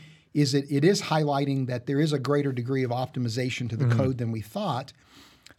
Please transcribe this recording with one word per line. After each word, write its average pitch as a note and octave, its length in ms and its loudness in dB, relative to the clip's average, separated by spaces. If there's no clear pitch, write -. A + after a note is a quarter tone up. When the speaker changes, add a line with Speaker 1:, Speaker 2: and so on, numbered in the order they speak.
Speaker 1:
is D3 200 2
that C#3 180 2
it C#3 120 2
is F#3+ 200 4
highlighting C#3+ 640 0
that B2 180 -6
there C#3 160 0
is D#3 140 2
a C#3 40 0
greater C#3 340 0
degree B2+ 320 -2
of A#2+ 60 -2
optimization B2 800 -4
to A2+ 80 -4
the C#3 80 0
Speaker 2:
Mm-hmm. A#2 140 4
Speaker 1:
code C3 180 2
than A2+ 160 -4
we A2 80 -4
thought, D3+ 540 -6